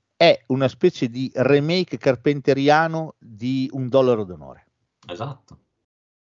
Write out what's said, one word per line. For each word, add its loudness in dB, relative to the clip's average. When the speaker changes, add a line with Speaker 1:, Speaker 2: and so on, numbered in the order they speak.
Speaker 1:
è 4
una 0
specie -2
di -8
remake 0
carpenteriano 0
di -6
Un -6
dollaro 2
d'onore. -18
Speaker 2:
Esatto. -12